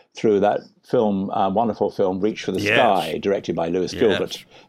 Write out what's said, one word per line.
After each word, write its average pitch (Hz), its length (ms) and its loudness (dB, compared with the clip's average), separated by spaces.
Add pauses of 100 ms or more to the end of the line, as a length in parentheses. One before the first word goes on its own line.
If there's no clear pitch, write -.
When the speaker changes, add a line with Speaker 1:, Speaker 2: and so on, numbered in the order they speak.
(140)
Speaker 1:
through 104 260 2
that 104 200 2 (240)
film, 104 460 0
uh, 101 200 0
wonderful 104 400 0
film, 95 300 -2
Reach 107 240 -2
for 101 80 -2
the 95 80 -4
Speaker 2:
Yes. 104 160 0
Speaker 1:
Sky, 98 420 2
directed 98 360 -2
by 82 140 -2
Lewis 87 240 -2
Speaker 2:
Yes. 87 80 -8
Speaker 1:
Gilbert, 95 440 0 (240)